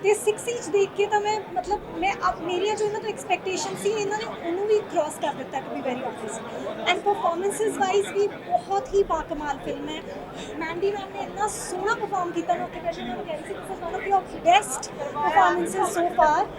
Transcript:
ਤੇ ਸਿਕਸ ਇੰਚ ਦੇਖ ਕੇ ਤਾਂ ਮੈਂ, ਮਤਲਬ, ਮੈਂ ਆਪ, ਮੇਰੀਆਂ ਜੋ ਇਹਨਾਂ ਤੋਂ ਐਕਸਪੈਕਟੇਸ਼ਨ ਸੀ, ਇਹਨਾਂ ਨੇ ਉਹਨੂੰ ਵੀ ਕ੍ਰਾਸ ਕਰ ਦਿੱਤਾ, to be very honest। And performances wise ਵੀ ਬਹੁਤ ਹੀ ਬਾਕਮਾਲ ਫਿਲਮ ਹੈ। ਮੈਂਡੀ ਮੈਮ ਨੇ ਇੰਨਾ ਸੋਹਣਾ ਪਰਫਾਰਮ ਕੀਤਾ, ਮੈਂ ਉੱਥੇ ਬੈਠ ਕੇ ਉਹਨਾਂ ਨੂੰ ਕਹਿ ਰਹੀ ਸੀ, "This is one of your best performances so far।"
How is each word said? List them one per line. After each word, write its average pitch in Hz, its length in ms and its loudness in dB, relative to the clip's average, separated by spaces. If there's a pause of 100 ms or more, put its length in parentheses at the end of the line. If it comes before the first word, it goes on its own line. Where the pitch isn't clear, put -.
ਤੇ 403 100 6
ਸਿਕਸ - 340 0
ਇੰਚ 466 180 -4
ਦੇਖ 392 320 4
ਕੇ 403 80 4
ਤਾਂ 415 160 2
ਮੈਂ, 415 200 0 (120)
ਮਤਲਬ, 370 260 0 (180)
ਮੈਂ 381 160 0 (100)
ਆਪ, - 180 0
ਮੇਰੀਆਂ 359 340 0
ਜੋ 427 100 0
ਇਹਨਾਂ 415 160 0
ਤੋਂ 440 80 -4
ਐਕਸਪੈਕਟੇਸ਼ਨ 381 720 -2
ਸੀ, 403 60 4
ਇਹਨਾਂ 415 280 0
ਨੇ 440 300 -6
ਉਹਨੂੰ 370 200 0
ਵੀ 427 120 6
ਕ੍ਰਾਸ 302 420 0
ਕਰ 294 120 0
ਦਿੱਤਾ, 262 240 -8
to 262 200 -6
be 269 100 -4
very 254 160 -2
honest। - 380 -6 (500)
And 370 160 2
performances 392 720 0
wise 392 340 2
ਵੀ 403 140 2
ਬਹੁਤ - 680 -2
ਹੀ 392 100 6
ਬਾਕਮਾਲ 302 600 -2
ਫਿਲਮ 294 240 -4
ਹੈ। 311 120 -6 (560)
ਮੈਂਡੀ 339 340 0
ਮੈਮ 392 180 -6
ਨੇ 392 100 -8
ਇੰਨਾ 403 280 -2
ਸੋਹਣਾ 392 480 -2
ਪਰਫਾਰਮ 370 360 -2
ਕੀਤਾ, 339 220 0
ਮੈਂ 359 120 0
ਉੱਥੇ 339 140 -8
ਬੈਠ 330 160 -4
ਕੇ 359 60 -8
ਉਹਨਾਂ 240 140 -4
ਨੂੰ 214 100 -6
ਕਹਿ 311 120 -6
ਰਹੀ - 100 -10
ਸੀ, 202 60 -6
"This - 120 -8
is 339 220 -6
one 339 140 -4
of 392 80 -4
your 392 120 6
best - 680 4
performances 359 960 4
so 349 240 2
far।" 330 380 6 (120)